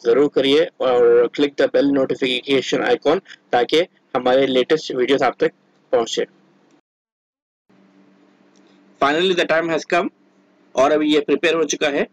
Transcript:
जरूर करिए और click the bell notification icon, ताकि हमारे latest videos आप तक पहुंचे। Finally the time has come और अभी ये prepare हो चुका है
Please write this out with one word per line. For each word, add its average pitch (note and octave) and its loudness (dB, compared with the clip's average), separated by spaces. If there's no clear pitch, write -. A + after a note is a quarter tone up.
जरूर B2+ 4
करिए C#3+ 2
और A#2+ 2
click C#3+ -2
the C#3 0
bell C#3 2
notification C3 -2
icon, D3 0
ताकि B2 2
हमारे B2+ 2
latest C3+ 0
videos C3 0
आप - -2
तक D#3+ 0
पहुंचे। A#2 -2
Finally E3+ 0
the E3 0
time E3 0
has D#3 -4
come F#3+ -2
और C#3 2
अभी D3+ 0
ये D3+ 2
prepare D3 -2
हो D#3+ -2
चुका D3+ -4
है D3+ -4